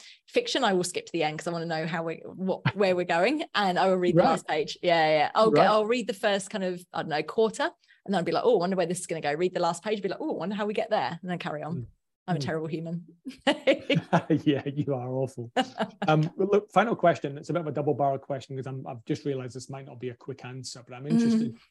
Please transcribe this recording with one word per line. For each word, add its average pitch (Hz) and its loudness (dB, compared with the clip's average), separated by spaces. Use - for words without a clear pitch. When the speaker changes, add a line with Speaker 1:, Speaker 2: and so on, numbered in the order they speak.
Speaker 1:
Fiction, 254 0
I 202 4
will 180 2
skip - -6
to - -14
the 165 0
end 151 -2
'cause - -14
I 170 -2
wanna 170 -4
know 160 -2
how 165 -4
we, 165 -6
what, 185 -4
where 190 2
we're 175 0
going, 202 2
and 190 2
I 180 4
will 185 4
read 180 2
the 170 8
Speaker 2:
Right. 165 6
Speaker 1:
last 160 0
page. 156 -2
Yeah, 165 4
yeah. 151 4
I'll 220 6
get, 147 8
Speaker 2:
Right. 196 6
Speaker 1:
I'll 214 4
read 233 0
the 233 -4
first 202 0
kind 190 -4
of, 180 -4
I 160 -4
don't 156 -8
know, 151 0
quarter, 220 0
and - -8
then - -
I'll 170 0
be 170 -2
like, 160 0
"Oh, 247 6
I - 4
wonder 185 0
where 180 2
this 175 -4
is - -8
gonna 160 -6
go." 147 -2
Read 180 0
the 170 -4
last 170 -2
page, 214 -2
be 190 -4
like, - -6
"Oh, 302 -4
I - -6
wonder 190 -4
how 208 -4
we 208 -2
get - -2
there," 165 -2
and 180 -8
then 175 -4
carry 156 -8
on. 156 -8
Speaker 2:
Mm. 120 -8
Speaker 1:
I'm 175 0
a - -2
Speaker 2:
Mm. 143 -4
Speaker 1:
terrible 160 -4
human. 165 -6
<laughs> 262 -12
Speaker 2:
<laughs> 185 2
Yeah, 135 2
you 139 -2
are 127 -4
awful. 127 -4
Speaker 1:
<laughs> - -2
Speaker 2:
Um, 156 4
well, 196 0
look, 202 2
final 208 4
question. 147 2
It's - -10
a - -2
bit 175 0
of 156 -6
a 147 -4
double 143 0
barrel 139 0
question 135 -8
'cause 131 -8
I'm, 131 -8
I've 123 -10
just - -4
realized 127 -4
this 120 -12
might 139 -12
not 131 -18
be 127 -8
a 120 -12
quick - -14
answer, 127 -14
but 127 -18
I'm 131 -12
interested. 226 2
Speaker 1:
Mm. - -20